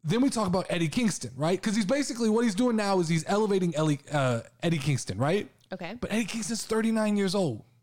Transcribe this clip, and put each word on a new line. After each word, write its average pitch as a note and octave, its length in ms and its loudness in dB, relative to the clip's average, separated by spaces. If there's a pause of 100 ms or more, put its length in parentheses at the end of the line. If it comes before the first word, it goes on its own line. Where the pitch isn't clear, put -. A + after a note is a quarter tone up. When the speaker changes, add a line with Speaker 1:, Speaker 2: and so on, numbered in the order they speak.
Speaker 1:
then F#3 180 0
we C4+ 80 4
talk G#3+ 180 0
about F3+ 220 0
Eddie E3+ 180 0
Kingston, E3 480 -2
right? E3 260 0
'Cause A3 140 0
he's A3 100 2
basically, A#3+ 440 0
what A3+ 140 4
he's A3 120 0
doing A#3+ 200 2
now G3 240 2
is E3 100 2
he's E3 180 2
elevating G3 480 2
Ellie-, D3+ 240 2 (120)
uh, B2+ 300 0 (220)
Eddie E3 140 0
Kingston, C3+ 400 -2
right? D#3 320 0 (220)
Speaker 2:
Okay. F#3 280 -12
Speaker 1:
But - 120 -6
Eddie A3 140 0
Kingston's A3 400 -6
thirty-nine A3 520 0
years G3 180 0
old. D3 280 -2 (200)